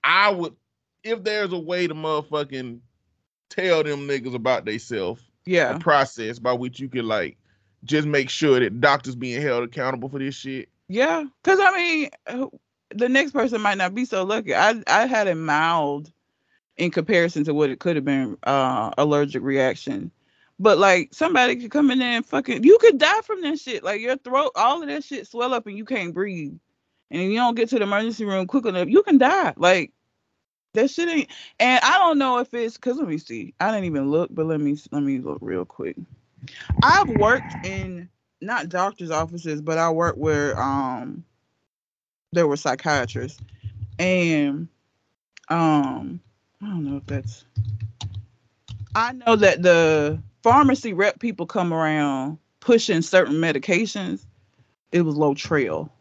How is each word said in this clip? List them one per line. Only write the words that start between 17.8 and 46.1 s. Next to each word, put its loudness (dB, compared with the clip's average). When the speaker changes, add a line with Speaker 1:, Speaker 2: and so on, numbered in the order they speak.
Speaker 2:
have -2
been, -2
uh, 0
allergic 0
reaction. -2
But, 6
like, 4
somebody 2
could -12
come 4
in 0
there -2
and -4
fucking, -4
you 10
could 6
die 2
from -6
that -4
shit. -10
Like, -4
your -4
throat, -2
all 2
of -10
that -6
shit -12
swell -4
up -4
and -12
you -12
can't -6
breathe. -6
And -4
if -2
you 0
don't 0
get -2
to -2
the 2
emergency -2
room -4
quick -2
enough, -2
you 6
can 4
die. 2
Like, 4
that 2
shit -4
ain't, -2
and 4
I 6
don't 4
know 2
if -6
it's, -4
'cause -4
let -4
me -4
see. -10
I 0
didn't -2
even -2
look, 0
but -2
let -2
me, 0
let -2
me -2
look -8
real -6
quick. -10
I've 6
worked 2
in, -10
not -6
doctor's -4
offices, -4
but -4
I 2
worked 0
where, 0
um, -4
there 2
were 0
psychiatrists. -4
And, 0
um, 0